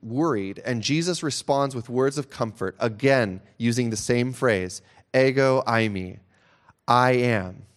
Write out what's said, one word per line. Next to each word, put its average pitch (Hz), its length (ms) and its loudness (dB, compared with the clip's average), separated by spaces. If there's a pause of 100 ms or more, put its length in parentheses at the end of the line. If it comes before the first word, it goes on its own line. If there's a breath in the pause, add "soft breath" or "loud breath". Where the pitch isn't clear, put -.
worried. 113 600 -2
And 120 180 -4
Jesus 165 400 -2
responds 139 540 -2
with 113 120 -10
words 131 300 0
of 143 120 -8
comfort, 104 500 -6
again, 113 640 0 (160 soft breath)
using 117 320 0
the 110 60 -4
same 123 360 -2
phrase, 101 500 -2 (320 soft breath)
"Ego 131 540 4
eimi, 101 500 -2 (680 soft breath)
I 123 240 6
am." 104 540 0 (100)